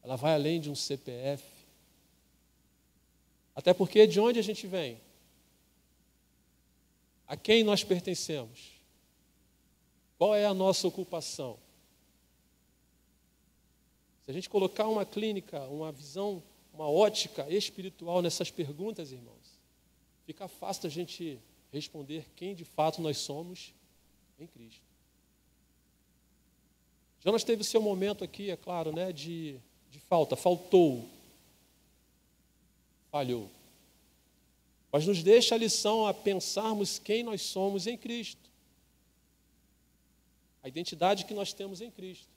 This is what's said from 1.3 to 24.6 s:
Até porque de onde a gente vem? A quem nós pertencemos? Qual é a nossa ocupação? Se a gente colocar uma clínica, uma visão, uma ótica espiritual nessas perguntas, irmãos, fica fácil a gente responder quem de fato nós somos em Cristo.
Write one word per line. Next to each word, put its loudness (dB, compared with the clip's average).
Até 4
porque 8
de 4
onde 4
a 0
gente -6
vem? -6
A -10
quem 6
nós 4
pertencemos? -4
Qual 6
é 4
a 4
nossa 2
ocupação? -6
Se -14
a -6
gente -8
colocar 2
uma 0
clínica, -4
uma -8
visão, -8
uma -4
ótica 2
espiritual -2
nessas -2
perguntas, -8
irmãos, -20
fica -14
fácil -8
a -4
gente -10
responder -10
quem -10
de -14
fato 0
nós -2
somos -10
em -18
Cristo. -20